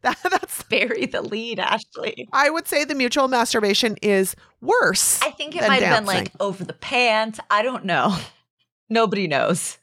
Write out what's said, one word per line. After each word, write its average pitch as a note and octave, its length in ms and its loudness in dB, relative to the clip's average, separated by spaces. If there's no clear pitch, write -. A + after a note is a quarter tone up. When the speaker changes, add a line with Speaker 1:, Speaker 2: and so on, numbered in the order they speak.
Speaker 1:
That, - 220 -2
that's - 400 -2
Speaker 2:
Bury - 420 -2
the - 160 -6
lead, A3+ 380 -6
Ashley. - 720 -6
Speaker 1:
I D4 180 4
would D#4+ 160 -4
say G4 180 0
the D4 120 -4
mutual C4 320 0
masturbation A3+ 720 0
is G3 320 2
worse B3+ 640 2
Speaker 2:
I C#4+ 80 2
think - 240 -12
it F4 60 -2
Speaker 1:
than A3 80 2
Speaker 2:
might C4 140 4
have G#3 220 2
been, - 20 -4
Speaker 1:
dancing. F#3 180 0
Speaker 2:
like, - 160 -10
over F#3+ 240 -4
the - 80 -12
pants. A3 680 0
I G#3 120 4
don't B3+ 220 -4
know. E3 320 2
<laughs> - 380 -20
Nobody G#3 380 2
knows. C#3+ 540 0